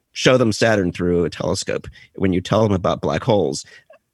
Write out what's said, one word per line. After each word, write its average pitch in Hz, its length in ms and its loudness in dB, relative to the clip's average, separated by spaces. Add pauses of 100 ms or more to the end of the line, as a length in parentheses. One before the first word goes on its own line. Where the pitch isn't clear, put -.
(120)
show 131 240 4
them 117 160 2
Saturn 104 400 0
through 87 320 0
a 78 60 -2
telescope, - 580 -6 (280)
when 95 160 0
you 87 80 0
tell 104 220 0
them 107 100 2
about 87 280 0
black 78 240 -4
holes, 90 400 0 (500)